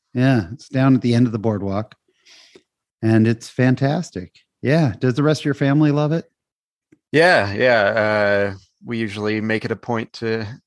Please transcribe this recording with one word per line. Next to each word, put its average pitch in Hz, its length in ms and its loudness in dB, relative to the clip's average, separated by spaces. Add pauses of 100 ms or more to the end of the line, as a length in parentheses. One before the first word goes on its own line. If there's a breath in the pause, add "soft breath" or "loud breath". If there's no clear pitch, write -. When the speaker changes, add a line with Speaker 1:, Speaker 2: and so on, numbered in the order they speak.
(140)
Speaker 1:
Yeah, 123 380 2
it's - 180 -18
down 131 240 2
at 123 80 0
the 120 120 0
end 120 120 4
of 113 60 -4
the 113 80 -4
boardwalk. 101 540 -4 (1080 soft breath)
And 110 240 4
it's 117 240 -4
fantastic. 131 840 -2 (260)
Yeah. 135 360 0
Does 127 160 -2
the 147 80 -2
rest 147 200 0
of - 20 -16
your 147 100 -2
family 147 360 2
love 147 220 -2
it? 165 180 -6 (840)
Speaker 2:
Yeah, 147 400 4
yeah. 117 300 2
Uh, 101 720 0 (300)
we 123 140 -8
usually 107 440 -4
make 110 220 -2
it 113 80 -8
a 107 40 -4
point 117 380 -6
to, 113 320 -6 (200)